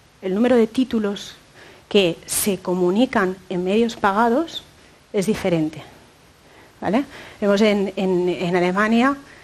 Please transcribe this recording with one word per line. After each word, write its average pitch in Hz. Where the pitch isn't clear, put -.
el 190
número 247
de 220
títulos 220
que 185
se -
comunican 190
en 180
medios 226
pagados 233
es 196
diferente, 165
¿vale? 220
Vemos 202
en, 208
en, 185
en 175
Alemania 214